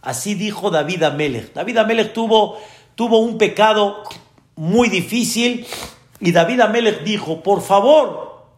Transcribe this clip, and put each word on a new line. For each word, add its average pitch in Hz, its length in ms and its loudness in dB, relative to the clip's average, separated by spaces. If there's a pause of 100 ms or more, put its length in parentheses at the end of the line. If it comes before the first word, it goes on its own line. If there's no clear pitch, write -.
Así 160 340 -6
dijo 202 360 -4
David 165 320 -2
Amelech. 143 500 -4
David 214 260 -4
Amelech 220 340 0
tuvo, 220 460 0 (360)
tuvo 226 240 2
un 226 180 0
pecado 208 680 2 (500)
muy 208 340 2
difícil 233 800 -2 (540)
y 175 120 0
David 175 280 2
Amelech 214 420 2
dijo, 165 400 -4
"Por 196 200 0
favor 240 840 2 (120)